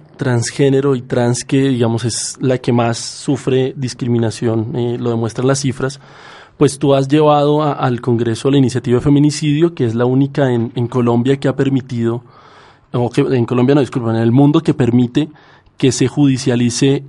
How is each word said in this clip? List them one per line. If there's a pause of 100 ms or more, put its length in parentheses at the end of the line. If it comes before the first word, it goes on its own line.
(180)
transgénero
y
trans,
que,
digamos,
es
la
que
más
sufre
discriminación,
eh,
lo
demuestran
las
cifras, (580)
pues
tú
has
llevado
a,
al
Congreso
la
iniciativa
de
feminicidio,
que
es
la
única
en,
en
Colombia
que
ha
permitido, (680)
o
que,
en
Colombia
no,
disculpa,
en
el
mundo
que
permite (480)
que
se
judicialice,